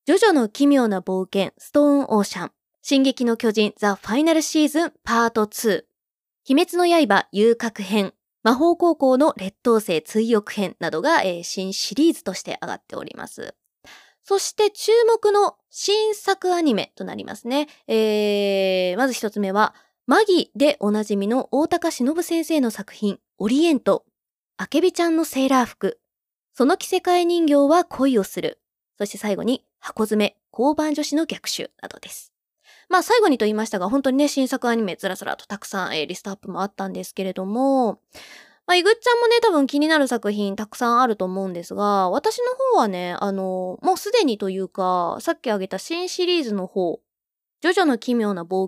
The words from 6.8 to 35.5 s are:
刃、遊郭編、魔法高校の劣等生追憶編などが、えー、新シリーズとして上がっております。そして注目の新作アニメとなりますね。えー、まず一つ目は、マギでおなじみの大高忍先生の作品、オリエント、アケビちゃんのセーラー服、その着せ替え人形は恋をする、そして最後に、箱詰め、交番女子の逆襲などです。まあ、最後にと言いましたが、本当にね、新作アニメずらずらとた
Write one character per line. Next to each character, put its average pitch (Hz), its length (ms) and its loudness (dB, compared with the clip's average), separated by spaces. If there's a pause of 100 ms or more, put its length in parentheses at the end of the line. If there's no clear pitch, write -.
刃、 196 240 2
遊 220 240 4
郭 226 280 -8
編、 196 280 -2 (300)
魔 247 140 4
法 330 200 2
高 339 200 2
校 262 240 2
の 294 180 2
劣 190 240 -10
等 226 180 2
生 165 220 -2
追 226 340 -2
憶 208 180 -2
編 190 260 -4
な 170 100 -4
ど 160 140 -6
が、 311 180 2
え 175 200 -4
ー、 - 20 -16
新 190 300 -8
シ - 200 -6
リ 302 160 4
ー - 60 0
ズ - 80 -18
と 190 100 -8
し - 80 -10
て - 180 -10
上 - 100 -10
が - 40 -6
っ - 100 -14
て - 120 -16
お - 80 -10
り - 120 -16
ま - 120 -14
す。 - 260 -16 (720)
そ 392 140 0
し - 180 -4
て 415 140 2
注 - 220 -2 (200)
目 427 200 2
の 403 240 2 (160)
新 427 420 -2
作 381 400 -2
ア 349 80 0
ニ 277 140 2
メ - 200 -6
と - 80 -14
な 185 120 -12
り 196 100 -12
ま 202 100 -12
す - 120 -14
ね。 285 200 -2 (200)
え 202 1040 0
ー、 185 40 -6
ま 262 100 2
ず 247 60 -2
一 220 180 -6
つ 208 80 -8
目 196 120 -2
は、 208 220 0 (320)
マ 339 180 4
ギ 370 320 2
で 277 240 2
お 208 120 0
な 214 120 0
じ 208 140 -2
み 196 100 -2
の 247 240 -2
大 294 160 0
高 339 220 -2
忍 311 320 -2
先 330 240 -2
生 311 160 0
の 233 80 0
作 - 240 -12
品、 202 260 -4 (200)
オ 196 80 -2
リ 277 180 2
エ 330 80 4
ン 247 60 2
ト、 - 260 0 (520)
ア 196 100 -8
ケ 294 120 0
ビ 359 140 2
ち - 60 -10
ゃ 339 100 2
ん 320 80 2
の 320 80 0
セ 269 220 -2
ー - 20 2
ラ 254 140 4
ー - 20 -2
服、 - 340 -6 (540)
そ 247 120 2
の 349 120 2
着 - 80 -10
せ 370 120 -2
替 359 240 2
え 339 40 2
人 339 220 2
形 285 200 4
は 339 160 4
恋 262 360 0
を 190 40 0
す - 160 -8
る、 165 200 -6 (400)
そ 208 80 -4
し - 20 -8
て - 80 -16
最 208 180 -4
後 170 60 -8
に、 233 240 -2 (140)
箱 - 240 -6
詰 214 200 2
め、 - 140 -4 (160)
交 285 220 2
番 302 180 0
女 294 80 -4
子 285 140 -4
の 320 100 0
逆 - 240 -10
襲 - 220 -8 (100)
な - 80 -14
ど - 100 -20
で - 100 -20
す。 - 220 -20 (580)
ま 359 100 4
あ、 - 40 -2
最 466 180 4
後 403 60 4
に 269 120 2
と 214 60 2
言 214 60 2
い - 40 -2
ま 214 100 -2
し - 60 -10
た 202 80 -4
が、 180 100 -2
本 269 140 0
当 262 80 2
に 262 60 0
ね、 294 100 4
新 269 200 0
作 240 220 -2
ア 226 60 2
ニ 226 80 0
メ 180 140 -6
ず 196 120 -4
ら 185 60 -6
ず 196 100 -12
ら - 100 -6
と - 120 -20
た 202 100 -10